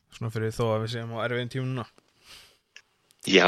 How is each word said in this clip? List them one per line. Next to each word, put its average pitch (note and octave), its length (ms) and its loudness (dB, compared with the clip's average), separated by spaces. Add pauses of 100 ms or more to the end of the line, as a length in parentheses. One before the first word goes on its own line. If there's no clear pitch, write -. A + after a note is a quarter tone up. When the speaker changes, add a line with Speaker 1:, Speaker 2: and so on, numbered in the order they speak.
Speaker 1:
Svona A2+ 260 -6
fyrir A2 220 -4
þó B2 100 -2
að A2 160 0
við A2 140 -6
séum A#2 180 -8
á A#2 60 -8
erfiðum A#2+ 340 -2
tímum C3 160 -4
núna. B2+ 160 -6 (1400)
Speaker 2:
Já, F#2 240 6